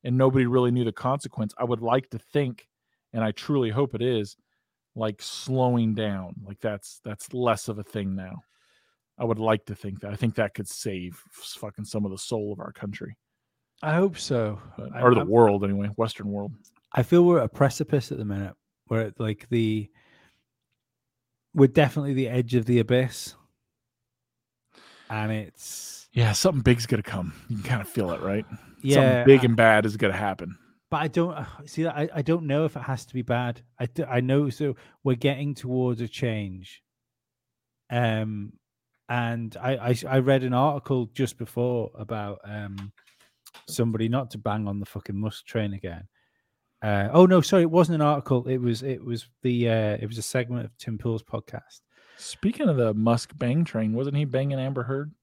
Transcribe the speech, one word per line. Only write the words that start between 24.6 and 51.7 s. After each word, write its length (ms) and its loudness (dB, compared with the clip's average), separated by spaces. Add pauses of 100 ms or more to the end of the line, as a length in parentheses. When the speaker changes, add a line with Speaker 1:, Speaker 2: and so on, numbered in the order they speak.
Speaker 2:
And 220 -4
it's 840 -12
Speaker 1:
Yeah, 180 4
something 300 2
big's 240 4
gonna 180 -2
come. 300 -6 (160)
You 80 -4
can 80 -8
kinda 200 -2
feel 260 -4
it, 100 -6
right? 240 -2 (360)
Speaker 2:
Yeah, 140 4
Speaker 1:
Something 300 6
big 160 12
Speaker 2:
I 40 2
Speaker 1:
and 120 6
bad 280 8
is 120 -2
gonna 160 2
happen. 440 -6 (320)
Speaker 2:
But 120 -2
I 80 -2
don't, 360 -2 (100)
<sighs> 100 -20
see, 220 -4
I, 280 -2
I 60 -2
don't 260 0
know 160 2
if 140 -2
it 60 -10
has 220 -6
to 80 -20
be 80 -4
bad. 400 -4 (180)
I 80 -2
d-, 180 -6
I 160 0
know, 280 2
so 260 -4 (280)
we're 120 2
getting 380 -2
towards 460 -2
a 80 -6
change. 720 -6 (1080)
Um, 640 -2 (540)
and 520 -4
I, 180 -2
I, 180 0 (120)
I 120 4
read 240 4
an 100 -2
article 600 0
just 260 -4
before 560 -4
about, 480 -8
um, 480 -12 (760)
somebody, 400 -2
not 240 -2
to 60 -12
bang 300 -4
on 120 -6
the 60 -8
fucking 340 -10
Musk 260 -6
train 280 -4
again. 340 -12 (760)
Uh, 280 0
oh 140 10
no, 160 6
sorry, 220 2
it 80 0
wasn't 240 4
an 60 0
article. 460 0
It 100 -2
was, 260 -2
it 200 -6
was 240 -8 (140)
the, 260 0
uh, 320 2
it 80 -8
was 120 -10
a 40 -8
segment 420 -4
of 120 -16
Tim 220 -8
Pool's 240 -4
podcast. 580 -14 (360)